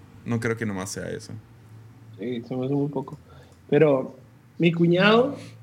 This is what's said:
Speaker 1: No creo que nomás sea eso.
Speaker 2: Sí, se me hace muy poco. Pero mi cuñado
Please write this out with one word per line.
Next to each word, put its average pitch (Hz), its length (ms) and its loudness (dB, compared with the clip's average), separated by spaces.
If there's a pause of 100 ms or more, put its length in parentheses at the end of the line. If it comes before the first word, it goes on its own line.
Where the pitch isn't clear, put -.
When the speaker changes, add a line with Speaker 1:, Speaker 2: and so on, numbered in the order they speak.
(240)
Speaker 1:
No 120 160 -2
creo 113 160 -2
que 117 80 -8
nomás 98 260 -6
sea 87 200 -10
eso. 92 220 -12 (880)
Speaker 2:
Sí, 120 280 -8
se 131 80 -8
me 127 100 -4
hace 139 80 -2
muy 143 140 -2
poco. 139 280 -8 (540)
Pero 147 480 2 (400)
mi 170 140 4
cuñado 196 640 4 (260)